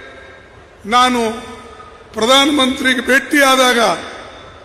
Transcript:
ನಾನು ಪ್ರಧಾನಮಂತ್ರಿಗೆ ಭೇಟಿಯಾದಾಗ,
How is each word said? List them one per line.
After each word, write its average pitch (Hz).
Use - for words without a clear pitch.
ನಾನು 240
ಪ್ರಧಾನಮಂತ್ರಿಗೆ 262
ಭೇಟಿಯಾದಾಗ, 262